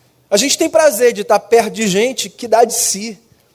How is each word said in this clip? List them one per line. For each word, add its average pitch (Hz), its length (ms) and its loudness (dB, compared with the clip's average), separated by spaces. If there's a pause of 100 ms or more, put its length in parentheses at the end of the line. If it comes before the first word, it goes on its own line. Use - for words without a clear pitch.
(320)
A - 40 2
gente 262 220 0
tem 320 100 0
prazer 247 460 2
de 202 80 -8
estar 202 180 0
perto 214 340 0
de 214 140 -4
gente 202 400 -2
que 233 200 -14
dá 220 160 4
de 202 100 0
si, 202 460 -6 (360)